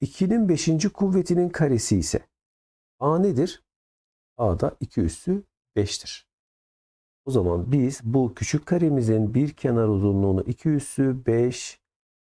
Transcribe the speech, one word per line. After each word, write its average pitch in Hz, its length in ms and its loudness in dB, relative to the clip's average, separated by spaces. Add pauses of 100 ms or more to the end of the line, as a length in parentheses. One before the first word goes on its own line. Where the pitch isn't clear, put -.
ikinin 196 480 0
beşinci 160 400 2
kuvvetinin 180 600 0
karesi 131 500 0
ise - 280 -4 (720)
A 151 200 0
nedir? 180 460 0 (720)
A 101 240 0
da 139 200 -4
iki - 200 -4
üssü 180 440 -2 (320)
beştir. - 540 -6 (1000)
O - 20 -4
zaman 90 400 0
biz 139 320 0
bu 120 300 0
küçük - 320 -4
karemizin 120 680 0
bir 143 180 0
kenar 117 360 0
uzunluğunu 98 540 2
iki 123 260 -4
üssü 135 580 -2
beş 120 540 -2 (460)